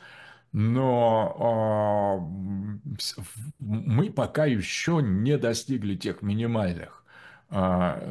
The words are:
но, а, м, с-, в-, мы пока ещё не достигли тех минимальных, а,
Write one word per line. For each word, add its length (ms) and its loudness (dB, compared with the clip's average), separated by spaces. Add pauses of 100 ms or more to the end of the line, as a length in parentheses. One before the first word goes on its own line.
(520)
но, 880 4
а, 760 2
м, 640 -6 (180)
с-, 180 -8
в-, 420 -14
мы 520 0
пока 340 0
ещё 560 0
не 360 2
достигли 580 -2
тех 280 -6
минимальных, 800 -2 (460)
а, 600 2